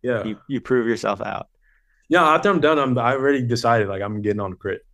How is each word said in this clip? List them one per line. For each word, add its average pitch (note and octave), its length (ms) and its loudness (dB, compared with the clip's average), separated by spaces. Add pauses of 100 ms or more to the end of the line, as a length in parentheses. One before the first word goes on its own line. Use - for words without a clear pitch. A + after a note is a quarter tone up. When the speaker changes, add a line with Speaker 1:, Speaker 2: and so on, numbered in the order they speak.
Speaker 1:
Yeah. A#2 220 -4
Speaker 2:
You, G#2+ 140 -8 (100)
you C3+ 120 -4
prove B2 260 0
yourself G#2+ 360 -2
out. - 260 -8 (600)
Speaker 1:
Yeah, F3 140 4
after D#3+ 280 4
I'm F3+ 100 2
done, D3+ 180 2
I'm, C3 200 0
I A#2+ 160 2
already C3+ 280 0
decided, A#2 460 0
like, G2 140 -6
I'm G#2 180 -6
getting G#2 200 -2
on G2 100 -6
the F2+ 60 -14
crit. - 260 -8 (120)